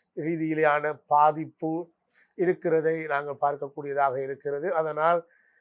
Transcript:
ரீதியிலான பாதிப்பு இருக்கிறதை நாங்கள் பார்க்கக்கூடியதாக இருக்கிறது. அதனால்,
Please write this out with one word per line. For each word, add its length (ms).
ரீதியிலான 920
பாதிப்பு 880
இருக்கிறதை 720
நாங்கள் 360
பார்க்கக்கூடியதாக 760
இருக்கிறது. 580
அதனால், 520